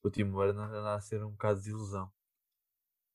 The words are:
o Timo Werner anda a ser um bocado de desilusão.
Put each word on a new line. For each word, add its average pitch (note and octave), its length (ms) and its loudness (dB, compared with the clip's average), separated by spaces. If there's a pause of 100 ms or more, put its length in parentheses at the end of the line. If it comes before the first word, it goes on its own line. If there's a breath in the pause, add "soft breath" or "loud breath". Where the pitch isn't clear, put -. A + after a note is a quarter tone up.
o G#2 80 2
Timo G2 280 0
Werner G2+ 260 4
anda G#2+ 300 -2
a G#2 60 -2
ser G#2+ 220 -4
um G#2+ 100 -6
bocado G#2 260 4
de F#2+ 80 -6
desilusão. G2+ 440 -4 (1040)